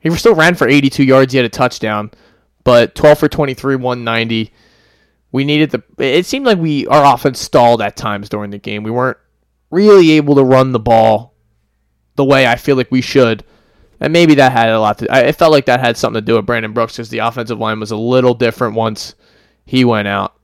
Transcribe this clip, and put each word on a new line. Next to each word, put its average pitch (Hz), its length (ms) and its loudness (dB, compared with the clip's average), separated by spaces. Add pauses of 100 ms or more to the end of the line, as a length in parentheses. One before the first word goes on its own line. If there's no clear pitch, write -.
He - 160 -4
still 226 180 4
ran 165 200 2
for 139 120 -2
eighty-two 139 380 2
yards. 131 300 4
He - 20 2
had 127 80 2
a 110 60 -4
touchdown, 107 600 -6 (540)
but 120 300 2
twelve 151 240 4
for 151 100 0
twenty-three, 135 480 -4
one 123 260 -6
ninety. 113 480 -4 (800)
We 135 100 -4
needed 147 280 0
the, - 120 -6 (160)
it 139 280 -2
seemed 269 200 -6
like 214 120 2
we, 156 280 -4
our 143 260 4
offense 123 280 -4
stalled 120 420 2
at 101 140 -6
times 104 320 -10
during 104 240 -10
the 101 60 -16
game. 104 260 -12
We 110 80 -8
weren't 123 260 -4 (500)
really 190 440 6
able 147 240 2
to 139 80 4
run 131 260 2
the 123 80 -2
ball 113 560 0 (800)
the 143 100 -2
way 135 220 2
I 120 80 2
feel 139 220 -2
like 127 160 -4
we 127 80 0
should. 120 420 0 (600)
And 151 80 -2
maybe 165 220 4
that 131 180 4
had 117 160 0
a 113 100 0
lot 107 200 -2
to, - 120 -6
I, 135 100 2
it 147 160 0
felt 165 140 2
like 147 140 2
that 127 160 0
had 120 160 -2
something 110 240 -4
to 107 60 -10
do 117 100 0
with 107 80 -2
Brandon 110 300 -6
Brooks, 117 200 -4
'cause 117 140 -14
the 113 120 -8
offensive 117 380 -6
line 110 220 -6
was 107 100 -10
a 113 60 -6
little 123 380 0
different 117 400 -4
once 110 400 -6 (500)
he 127 180 -2
went 110 240 0
out. 98 380 -4